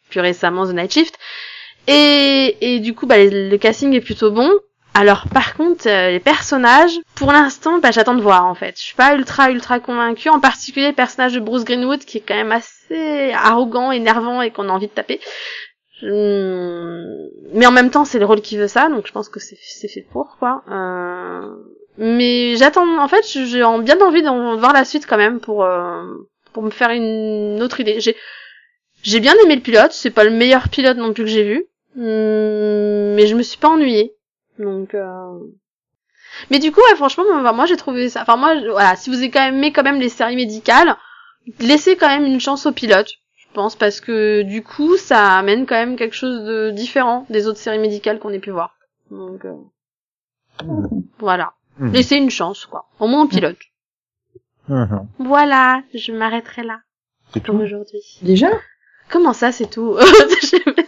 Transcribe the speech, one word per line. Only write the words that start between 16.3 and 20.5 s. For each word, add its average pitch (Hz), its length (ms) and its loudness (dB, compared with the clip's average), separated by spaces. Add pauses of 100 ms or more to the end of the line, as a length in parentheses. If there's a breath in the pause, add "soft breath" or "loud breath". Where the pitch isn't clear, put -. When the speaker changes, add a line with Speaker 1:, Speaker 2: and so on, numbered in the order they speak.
Speaker 1:
mais 226 140 4
en 247 60 6
même 247 180 4
temps, 294 140 2
c'est 254 140 -4
le 202 60 2
rôle 208 160 4
qui 208 160 -10
veut 208 120 -2
ça, 269 200 0
donc 240 180 -4
je - 60 -18
pense 208 160 -10
que - 120 -20
c'est, - 200 -20
c'est - 280 -16
fait - 220 -18
pour, 285 280 -10
quoi. 262 320 -4